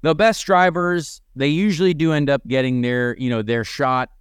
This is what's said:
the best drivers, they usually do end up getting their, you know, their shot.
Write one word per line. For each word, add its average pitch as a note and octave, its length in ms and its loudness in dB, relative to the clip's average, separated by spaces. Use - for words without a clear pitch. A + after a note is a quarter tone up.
the D#3+ 120 2
best G#3+ 300 2
drivers, F3 760 0
they C3+ 140 0
usually F3+ 460 2
do D#3+ 180 0
end D3 160 0
up C#3 180 0
getting B2+ 360 0
their, B2 340 -2
you B2 140 -4
know, A#2 100 -2
their A2 240 -2
shot. B2+ 460 -2